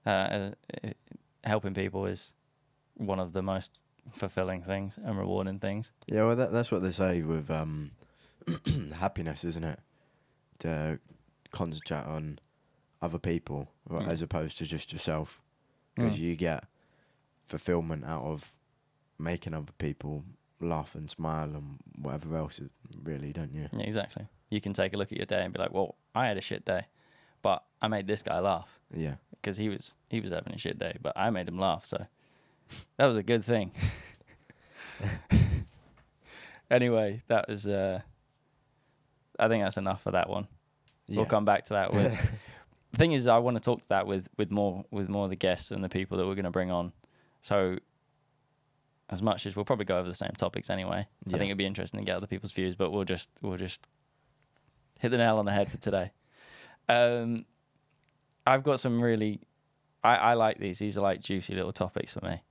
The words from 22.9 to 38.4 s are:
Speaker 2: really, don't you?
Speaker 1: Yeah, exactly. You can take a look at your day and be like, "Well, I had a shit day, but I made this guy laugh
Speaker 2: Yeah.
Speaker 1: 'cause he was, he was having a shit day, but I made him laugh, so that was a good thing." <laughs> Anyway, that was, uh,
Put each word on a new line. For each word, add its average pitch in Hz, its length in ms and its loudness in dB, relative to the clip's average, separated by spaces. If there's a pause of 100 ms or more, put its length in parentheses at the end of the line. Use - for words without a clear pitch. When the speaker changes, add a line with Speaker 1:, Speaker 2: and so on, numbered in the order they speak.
Speaker 2:
really, 73 300 -8
don't 76 220 -8
you? 76 180 -8
Speaker 1:
Yeah, 107 120 -4
exactly. 107 420 -6 (240)
You 104 100 0
can 101 140 -4
take 95 200 2
a - 40 -2
look 98 140 -2
at - 60 -6
your - 80 -4
day 95 180 0
and 92 80 -6
be - 60 -8
like, 87 140 -2
"Well, 92 240 0 (180)
I 127 120 2
had 104 100 0
a 92 60 -4
shit - 240 -6
day, 95 200 -2 (560)
but 95 220 2 (160)
I 110 80 0
made 101 180 0
this 104 160 0
guy - 180 0
laugh 92 380 0 (140)
Speaker 2:
Yeah. 76 240 -4 (260)
Speaker 1:
'cause 98 140 -2
he 107 140 -2
was, - 240 -10 (160)
he 113 100 -2
was 98 120 -6
having - 220 -6
a - 40 -10
shit - 200 -6
day, - 220 -4
but - 160 -4
I 107 140 2
made 92 180 -2
him 87 100 -6
laugh, 92 280 2
so - 200 -6 (920)
that 139 80 8
was 120 100 6
a 104 60 2
good 113 220 4
thing." 110 280 2 (1300)
<laughs> 95 300 -4 (1400)
Anyway, 117 560 4
that 113 220 4
was, 101 180 -4
uh, 95 340 0 (1400)